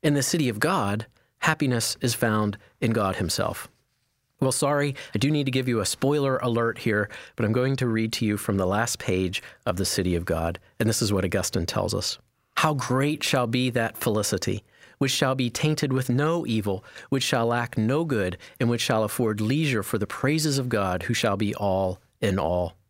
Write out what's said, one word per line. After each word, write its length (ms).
In 100
the 100
city 260
of 100
God, 460
happiness 640
is 140
found 420
in 100
God 240
himself. 540
Well, 120
sorry, 420
I 40
do 140
need 160
to 40
give 160
you 140
a 40
spoiler 520
alert 400
here, 320
but 100
I'm 60
going 240
to 140
read 240
to 120
you 120
from 180
the 100
last 320
page 460
of 100
The 80
City 320
of 80
God, 360
and 80
this 140
is 100
what 140
Augustine 400
tells 280
us. 260
"How 180
great 480
shall 260
be 240
that 260
felicity, 680
which 140
shall 240
be 140
tainted 420
with 180
no 380
evil, 380
which 140
shall 240
lack 300
no 280
good, 320
and 80
which 100
shall 240
afford 380
leisure 420
for 140
the 100
praises 500
of 120
God, 340
who 100
shall 220
be 200
all 440
in 180
all. 380